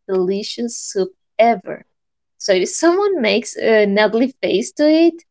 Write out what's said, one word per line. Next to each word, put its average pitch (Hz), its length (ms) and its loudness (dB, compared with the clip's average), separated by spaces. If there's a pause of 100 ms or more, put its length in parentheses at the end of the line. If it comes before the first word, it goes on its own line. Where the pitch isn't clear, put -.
delicious 196 680 -4
soup 185 360 -6 (260)
ever. 226 460 -2 (540)
So - 140 -2
if 185 160 0
someone 359 520 0
makes 220 360 -2
an 208 420 2
ugly 220 440 0
face 190 300 -2
to 302 160 2
it, 330 260 4 (160)